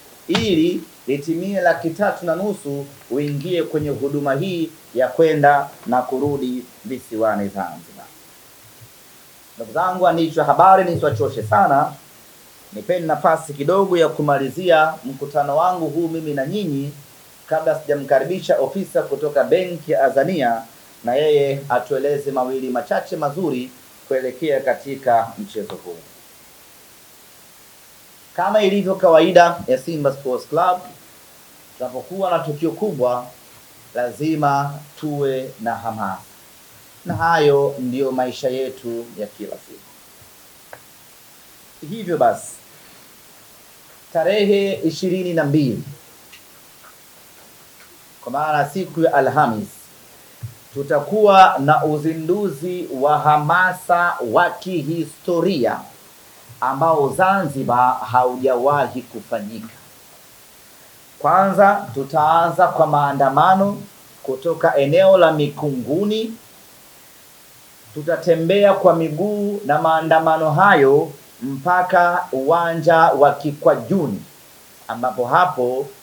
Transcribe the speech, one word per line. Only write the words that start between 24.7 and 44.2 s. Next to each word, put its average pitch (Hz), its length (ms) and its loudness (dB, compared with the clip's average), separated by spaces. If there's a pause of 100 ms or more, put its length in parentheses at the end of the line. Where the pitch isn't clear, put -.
mchezo 98 380 -10 (100)
huu. 85 120 -14 (2500)
Kama 202 280 0
ilivyo 190 320 2
kawaida 170 640 6 (100)
ya 127 100 2
Simba 147 360 -4
Sports 127 340 -6
Club, 180 320 0 (960)
tunapokuwa 175 540 -6
na 165 80 2
tukio 151 320 -4
kubwa, 123 540 -2 (680)
lazima 143 800 -2 (260)
tuwe 135 520 -4 (100)
na 117 140 -6
hamasa, 107 460 -8 (840)
na 170 100 -6
hayo 147 640 2
ndiyo 127 320 -4
maisha 127 380 -4
yetu 120 560 -8 (120)
ya 104 100 -8
kila - 240 -14
siku. - 280 -18 (2000)
Hivyo 180 280 -2
basi, 117 340 0 (1600)
tarehe 196 600 2